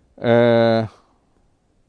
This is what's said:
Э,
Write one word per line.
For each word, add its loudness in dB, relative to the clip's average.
Э, 0